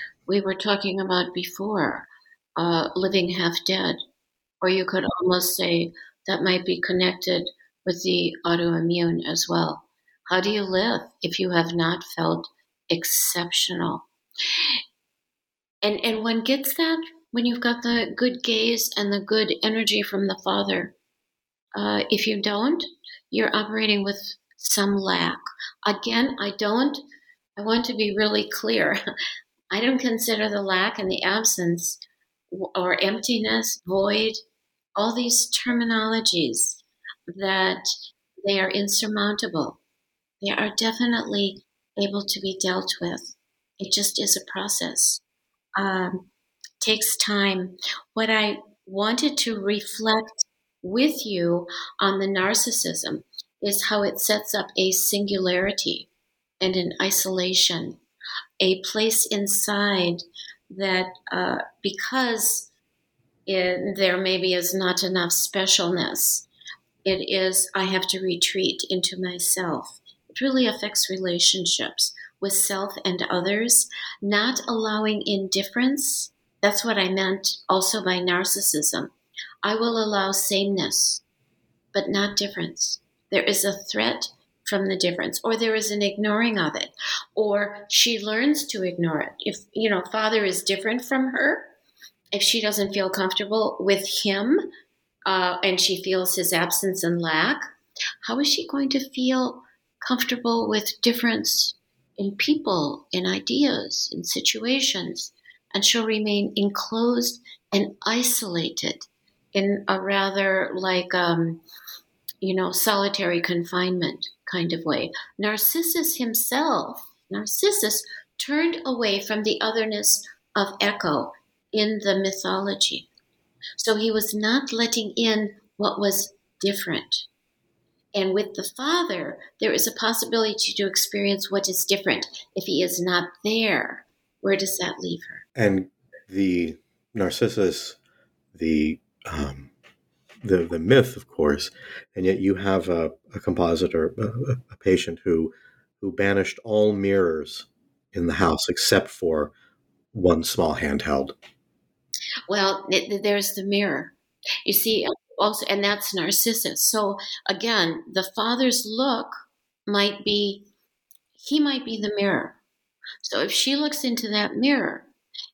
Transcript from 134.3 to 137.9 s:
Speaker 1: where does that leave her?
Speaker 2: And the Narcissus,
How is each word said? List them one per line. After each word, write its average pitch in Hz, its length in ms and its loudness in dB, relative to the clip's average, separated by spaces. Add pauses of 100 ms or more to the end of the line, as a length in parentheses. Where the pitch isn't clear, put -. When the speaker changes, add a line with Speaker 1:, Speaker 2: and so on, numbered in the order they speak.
Speaker 1:
where 196 160 2
does 190 200 -2
that - 220 -4
leave 170 300 -6
her? - 160 -18 (100)
Speaker 2:
And 98 340 2 (380)
the 90 500 0 (360)
Narcissus, 98 840 0 (580)